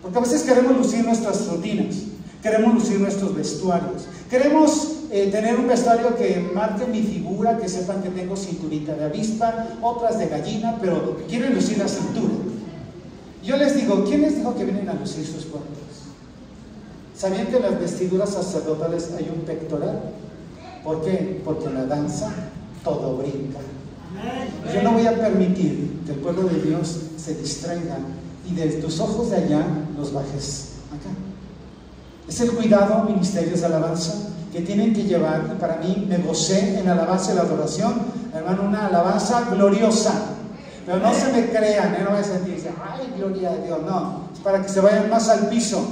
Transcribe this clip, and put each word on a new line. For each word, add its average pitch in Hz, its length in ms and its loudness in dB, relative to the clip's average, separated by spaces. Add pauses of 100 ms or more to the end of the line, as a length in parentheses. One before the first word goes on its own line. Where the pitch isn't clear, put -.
Porque 185 140 -2
a 247 40 4
veces 277 220 2
queremos 254 340 6
lucir 233 280 2
nuestras 208 420 0
rutinas, 175 480 -2 (480)
queremos 220 320 4
lucir 202 240 2
nuestros 196 340 0
vestuarios, - 680 -2 (260)
queremos, 294 600 6 (180)
eh, 196 220 2
tener 220 260 2
un 240 100 2
vestuario 233 500 4
que 180 360 2
marque 220 320 0
mi 214 160 0
figura, 208 560 0
que 190 120 -2
sepan 185 340 -4
que 185 60 -4
tengo 185 260 -4
cinturita 156 580 -6
de 151 120 -4
avispa, 226 600 -2 (140)
otras 233 380 0
de - 80 0
gallina, 202 540 -2
pero 170 340 0 (140)
quieren 254 260 0
lucir 202 220 0
la 202 100 0
cintura. - 460 -2 (1080)
Yo 262 140 0
les 285 200 4
digo, 208 280 4
¿quién 294 200 4
les - 120 4
dijo 233 180 -2
que 202 120 -2
vienen 190 240 -2
a 165 60 -2
lucir 156 300 -6
sus - 200 -10
cuerpos? 147 240 -12 (1500)
¿Sabían 190 300 -2
que 254 80 0
en 233 80 4
las 185 160 2
vestiduras 185 520 0
sacerdotales 165 840 -2
hay 160 160 -6
un 160 120 -6
pectoral? - 560 -4 (840)
¿Por 160 180 -2
qué? 185 440 -2
Porque 151 220 -4
en 131 80 -4
la 131 100 -2
danza 147 440 -2 (540)
todo 131 320 -2
brinca. 139 440 -6 (1120)
Yo 202 100 2
no 233 80 6
voy 226 160 6
a 226 100 6
permitir 180 880 2
que 151 60 -6
el 139 80 -4
pueblo 175 240 -2
de 165 180 2
Dios 160 380 0 (180)
se 151 180 -6
distraiga 170 640 -6 (520)
y 170 60 -2
de 160 120 0 (140)
tus 165 180 -4
ojos 214 300 0
de 190 80 2
allá 156 280 2 (320)
los 139 140 -4
bajes - 600 -6 (200)
acá. 170 180 -12 (1160)
Es - 140 -4
el 233 100 4
cuidado, 214 540 6
ministerios 175 560 0
de 170 60 0
alabanza, 165 460 0 (380)
que 175 100 -6
tienen 208 320 2
que 202 100 2
llevar. 160 520 2
Y - 40 -6
para 160 180 0
mí, 196 320 0
me 180 80 2
gocé 190 600 2
en 185 60 -2
la 180 80 4
alabanza 175 380 2
y 190 40 2
la 175 60 4
adoración, 156 520 0 (400)
hermano, 180 300 -2
una 208 240 0
alabanza 196 640 2
gloriosa. 214 600 6 (720)
Pero 185 140 0
no 226 140 6
se 262 180 2
me 233 180 4
crean, 208 460 4
¿eh? 180 80 -2
No 202 80 2
vayan 202 120 2
a 202 40 -2
sentirse, 180 420 -4 (180)
"Ay, 208 300 -8
gloria 185 340 -2
a 160 60 -2
Dios", 156 280 -4
no. - 480 -4
Es - 60 -14
para 196 220 2
que - 80 -4
se 190 120 2
vayan 208 280 6
más 226 200 2
al 202 200 4
piso 220 420 0